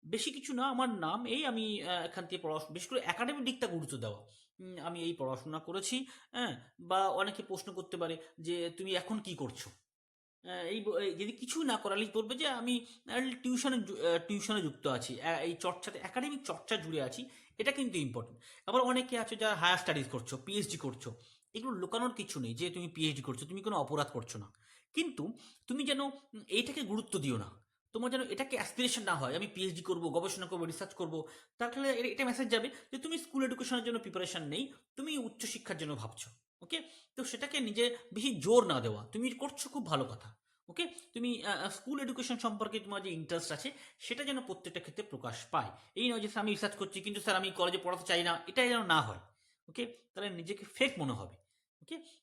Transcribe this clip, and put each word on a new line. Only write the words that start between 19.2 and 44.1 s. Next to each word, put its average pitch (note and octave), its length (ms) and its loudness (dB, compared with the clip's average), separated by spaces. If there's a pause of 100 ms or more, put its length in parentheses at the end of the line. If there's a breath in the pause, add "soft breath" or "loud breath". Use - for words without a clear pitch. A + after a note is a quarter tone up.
যারা G#3+ 200 4
হায়ার F3 220 6
স্টাডিজ D3+ 320 2
করছো, C3 280 -4
পিএইচডি G3+ 400 -2
করছো, A#2+ 380 -6 (380 loud breath)
এগুলো A#3 180 -4
লুকানোর A3+ 420 0
কিছু D3+ 260 -6
নেই A#2 140 -2
যে D#3+ 160 -2
তুমি F3 180 -6
পিএইচডি D#3 340 0
করছো, C3+ 240 -4
তুমি F#3 160 -8
কোনো G#3 140 0
অপরাধ D3 360 2
করছো A2+ 260 -6
না, G2+ 140 -10 (420 loud breath)
কিন্তু B3+ 400 0 (340 loud breath)
তুমি C#4 160 -2
যেন, C#4 180 2
উম, C4+ 460 -6
এইটাকে B3+ 340 2
গুরুত্ব G#3 380 -2
দিও C#3 180 0
না, F#2+ 320 -8 (240)
তোমার A#3 180 0
যেন C4 100 2
এটাকে C4 340 -2
অ্যাসপিরেশন A#3+ 480 0
না F#3 120 4
হয়, C3+ 200 0
"আমি G3+ 120 -2
পিএইচডি F3+ 340 -2
করবো, E3+ 280 0
গবেষণা F#3 360 0
করবো, E3+ 200 -2
রিসার্চ E3 280 -6
করবো", D#3+ 340 -4 (300 loud breath)
তাহলে B3 320 0
এ-, A#3+ 220 2
এটা C4+ 140 0
মেসেজ B3 260 2
যাবে A3+ 180 4 (220 loud breath)
যে C4+ 60 -6
তুমি D#4+ 200 -2
স্কুল C4+ 260 0
এডুকেশনের B3 400 0
জন্য A#3 160 0
প্রিপারেশন F3+ 440 -2
নেই, E3 300 -2 (220 loud breath)
তুমি D4 220 -2
উচ্চশিক্ষার A3 600 -4
জন্য D3 180 -2
ভাবছো, A2 340 -8 (320)
ওকে? D#4+ 200 -4 (340 loud breath)
তো C4 80 -2
সেটাকে C#4+ 360 -2
নিজে A#3 380 4 (160 loud breath)
বেশি A3 220 2
জোর G3+ 300 10
না D3+ 140 4
দেওয়া, G#2+ 260 0
তুমি A#3+ 240 -2
করছো C4+ 400 -6
খুব C4 160 -4
ভালো D3+ 180 2
কথা, A2 320 -8 (340)
ওকে? E4+ 160 -2
তুমি, A#3+ 580 -4
আহ, G3 200 0
আহ, G3 60 0
স্কুল C#4 300 -4
এডুকেশন B3+ 380 -2
সম্পর্কে G#3+ 420 0
তোমার G3 240 -6
যে G3 60 -4
ইন্টারেস্ট D#3+ 420 -2
আছে D3+ 200 -4 (280 loud breath)
সেটা A#3+ 240 -4